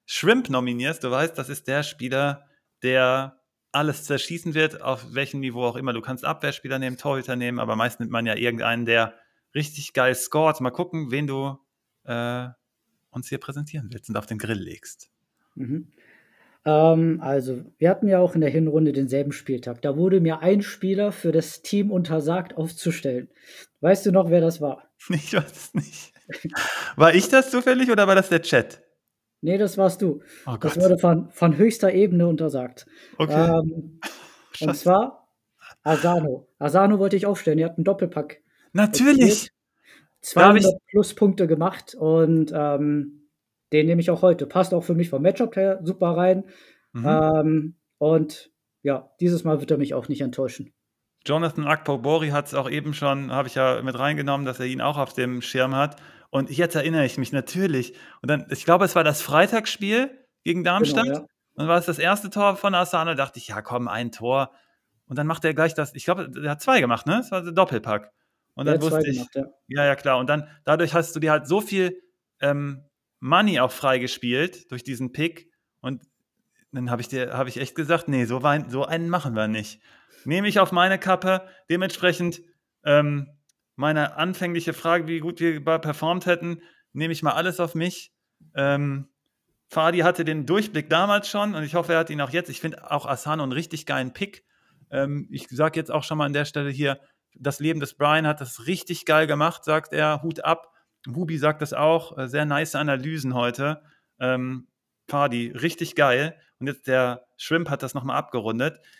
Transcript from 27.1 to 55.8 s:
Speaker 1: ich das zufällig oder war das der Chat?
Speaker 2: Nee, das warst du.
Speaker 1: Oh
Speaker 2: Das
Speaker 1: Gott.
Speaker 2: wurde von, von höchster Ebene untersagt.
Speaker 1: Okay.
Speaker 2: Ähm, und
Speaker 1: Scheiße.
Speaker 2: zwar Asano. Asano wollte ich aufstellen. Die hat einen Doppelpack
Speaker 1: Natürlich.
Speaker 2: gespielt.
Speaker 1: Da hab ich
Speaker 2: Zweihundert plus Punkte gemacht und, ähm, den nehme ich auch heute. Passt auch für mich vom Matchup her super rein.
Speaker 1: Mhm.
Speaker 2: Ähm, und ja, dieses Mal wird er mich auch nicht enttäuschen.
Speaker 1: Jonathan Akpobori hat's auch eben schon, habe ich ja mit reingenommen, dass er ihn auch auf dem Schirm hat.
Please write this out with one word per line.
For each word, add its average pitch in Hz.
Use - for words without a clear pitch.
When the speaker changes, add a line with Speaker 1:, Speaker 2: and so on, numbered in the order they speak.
Speaker 1:
ich 196
das 262
zufällig 247
oder 208
war 196
das 190
der 165
Chat? -
Speaker 2:
Nee, 175
das 202
warst 185
du. 147
Speaker 1:
Oh 123
Speaker 2:
Das 156
Speaker 1:
Gott. 175
Speaker 2:
wurde 180
von, 170
von 165
höchster 202
Ebene 175
untersagt. 139
Speaker 1:
Okay. 160
Speaker 2:
Ähm, 160
und -
Speaker 1:
Scheiße. -
Speaker 2:
zwar 202
Asano. 156
Asano 190
wollte 196
ich 190
aufstellen. 175
Die 160
hat 165
einen 165
Doppelpack 180
Speaker 1:
Natürlich. 240
Speaker 2:
gespielt. 214
Speaker 1:
Da 175
hab 208
ich 196
Speaker 2:
Zweihundert 185
plus 202
Punkte 190
gemacht 165
und, 160
ähm, 147
den 156
nehme 170
ich 170
auch 165
heute. 170
Passt 180
auch 170
für 170
mich 170
vom 139
Matchup 208
her 196
super 180
rein. 185
Speaker 1:
Mhm. 120
Speaker 2:
Ähm, 156
und 156
ja, 139
dieses 175
Mal 156
wird -
er 147
mich 139
auch 127
nicht 143
enttäuschen. 135
Speaker 1:
Jonathan 156
Akpobori 151
hat's 143
auch 135
eben 147
schon, 135
habe 131
ich -
ja 127
mit 123
reingenommen, 143
dass 127
er 127
ihn 127
auch 143
auf 135
dem 123
Schirm 131
hat. 143